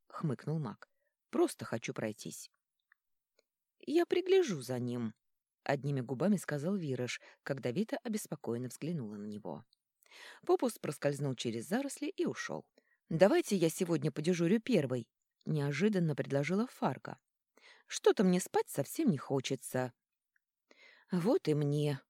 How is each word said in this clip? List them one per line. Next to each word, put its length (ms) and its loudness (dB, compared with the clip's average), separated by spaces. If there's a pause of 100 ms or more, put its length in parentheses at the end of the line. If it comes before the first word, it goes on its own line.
хмыкнул 520 -4
маг. 300 -8 (420)
«Просто 360 0
хочу 260 -4
пройтись». 580 -8 (1400)
«Я 160 4
пригляжу 540 2
за 180 -4
ним», 360 -2 (480)
одними 380 0
губами 360 2
сказал 400 -4
Вираж, 440 -4 (220)
когда 280 -4
Вита 320 -2
обеспокоенно 680 -4
взглянула 480 -6
на 100 -10
него. 380 -10 (840)
Попус 320 2
проскользнул 560 -2
через 320 -4
заросли 420 -4
и 180 -2
ушёл. 400 -6 (420)
«Давайте 480 6
я 140 2
сегодня 400 0
подежурю 500 2
первой», 480 0 (380)
неожиданно 680 2
предложила 520 0
Фарга. 520 -4 (680)
«Что-то 380 4
мне 160 6
спать 280 0
совсем 420 0
не 60 2
хочется». 760 -2 (1160)
«Вот 380 2
и 60 4
мне», 560 2